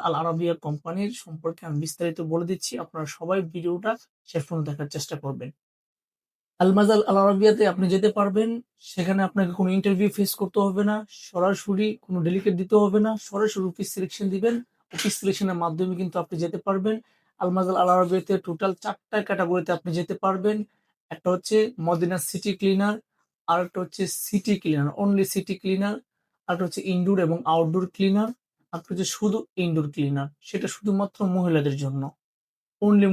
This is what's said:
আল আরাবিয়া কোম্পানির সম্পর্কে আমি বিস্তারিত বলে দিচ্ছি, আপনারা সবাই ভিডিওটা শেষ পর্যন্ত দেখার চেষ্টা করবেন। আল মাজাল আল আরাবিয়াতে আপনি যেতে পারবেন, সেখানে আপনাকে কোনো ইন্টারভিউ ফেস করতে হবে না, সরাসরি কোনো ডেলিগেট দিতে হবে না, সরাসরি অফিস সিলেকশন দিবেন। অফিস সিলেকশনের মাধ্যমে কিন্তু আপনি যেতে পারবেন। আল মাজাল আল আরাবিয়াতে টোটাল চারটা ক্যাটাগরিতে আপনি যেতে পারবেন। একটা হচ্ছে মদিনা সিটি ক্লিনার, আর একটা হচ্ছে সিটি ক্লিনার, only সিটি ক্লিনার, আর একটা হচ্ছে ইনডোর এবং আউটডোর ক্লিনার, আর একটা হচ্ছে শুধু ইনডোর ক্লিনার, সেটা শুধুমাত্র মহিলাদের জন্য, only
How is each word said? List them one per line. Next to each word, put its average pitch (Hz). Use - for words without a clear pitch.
আল 165
আরাবিয়া 165
কোম্পানির 170
সম্পর্কে 160
আমি 147
বিস্তারিত 165
বলে 170
দিচ্ছি, -
আপনারা 156
সবাই 180
ভিডিওটা 175
শেষ 160
পর্যন্ত 160
দেখার 147
চেষ্টা 147
করবেন। 131
আল 185
মাজাল 208
আল 190
আরাবিয়াতে 202
আপনি 185
যেতে 190
পারবেন, 202
সেখানে 190
আপনাকে 185
কোনো 185
ইন্টারভিউ 196
ফেস 196
করতে 190
হবে 196
না, 208
সরাসরি 196
কোনো 185
ডেলিগেট 190
দিতে 185
হবে 208
না, 220
সরাসরি 208
অফিস 190
সিলেকশন 190
দিবেন। 226
অফিস 196
সিলেকশনের 190
মাধ্যমে 170
কিন্তু 185
আপনি 170
যেতে 170
পারবেন। 196
আল 185
মাজাল 185
আল 180
আরাবিয়াতে 185
টোটাল 185
চারটা -
ক্যাটাগরিতে 180
আপনি 175
যেতে 175
পারবেন। 190
একটা -
হচ্ছে 185
মদিনা 170
সিটি 196
ক্লিনার, 202
আর 170
একটা 175
হচ্ছে -
সিটি 202
ক্লিনার, 147
only 196
সিটি 190
ক্লিনার, 202
আর 185
একটা 180
হচ্ছে 175
ইনডোর 180
এবং 165
আউটডোর 165
ক্লিনার, 196
আর 175
একটা -
হচ্ছে 180
শুধু 214
ইনডোর 160
ক্লিনার, 139
সেটা -
শুধুমাত্র 202
মহিলাদের 156
জন্য, 135
only 202